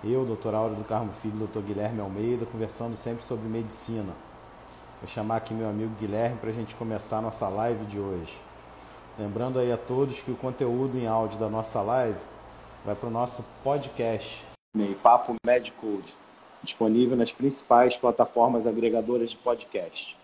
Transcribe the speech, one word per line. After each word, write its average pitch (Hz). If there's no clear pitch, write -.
Eu, 127
doutor 113
Áureo 110
do 104
Carmo 110
Filho, 107
doutor 107
Guilherme 104
Almeida, 110
conversando 113
sempre 117
sobre 110
medicina. 110
Vou -
chamar 110
aqui 110
meu 113
amigo 110
Guilherme 113
pra 113
gente 113
começar 110
a 110
nossa 110
live 107
de 101
hoje. 92
Lembrando 113
aí 123
a 117
todos 127
que 127
o -
conteúdo 127
em 120
áudio 110
da 110
nossa 110
live 117
vai 101
pro 120
nosso 120
podcast, 127
Papo 120
Medicode, 110
disponível 120
nas 117
principais 123
plataformas 117
agregadoras 117
de -
podcast. -